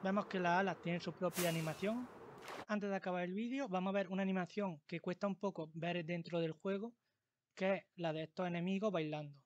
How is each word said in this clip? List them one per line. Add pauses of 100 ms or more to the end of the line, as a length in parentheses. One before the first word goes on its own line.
Vemos
que
las
alas
tienen
su
propia
animación. (600)
Antes
de
acabar
el
vídeo,
vamos
a
ver
una
animación
que
cuesta
un
poco
ver
dentro
del
juego, (640)
que
es (120)
la
de
estos
enemigos
bailando.